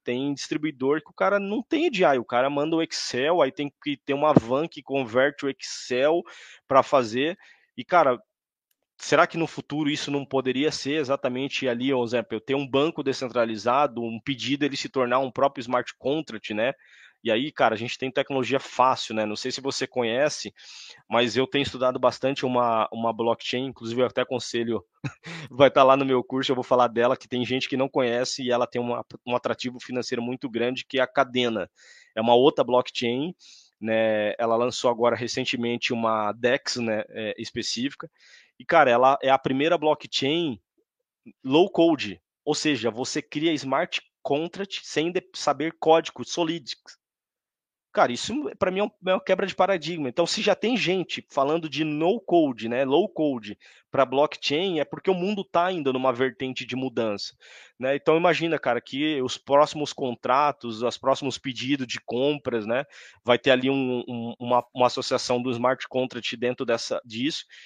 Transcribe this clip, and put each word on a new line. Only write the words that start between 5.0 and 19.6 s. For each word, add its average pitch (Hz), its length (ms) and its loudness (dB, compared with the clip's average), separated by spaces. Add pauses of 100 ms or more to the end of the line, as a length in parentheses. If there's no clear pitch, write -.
o 139 60 -2
Excel 139 720 -2 (460)
pra 135 160 6
fazer. 131 520 0 (400)
E, 127 80 -10
cara, 147 320 4 (800)
será 156 300 4
que - 100 -10
no 160 120 -2
futuro 147 420 -4
isso 143 220 -4
não 143 120 -2
poderia 131 460 0
ser 139 240 -4
exatamente 135 720 -4
ali, 123 220 -2
por 123 140 0
exemplo, 113 320 -2
eu 107 40 -6
ter - 140 -4
um 139 140 -2
banco 147 340 0
descentralizado, 120 1000 0
um 113 200 -8
pedido 135 440 -4
ele 135 120 -2
se - 120 -8
tornar 127 300 0
um 135 140 -2
próprio 135 280 0
smart 123 380 -2
contract, 127 560 -6
né? 110 180 0 (500)
E 113 100 0
aí, 131 180 0
cara, 120 240 2
a - 20 0
gente 117 220 -8
tem 131 140 -6
tecnologia 131 480 -2
fácil, - 520 2
né? 110 140 -2
Não 107 80 -6
sei 127 160 -8
se 131 100 -8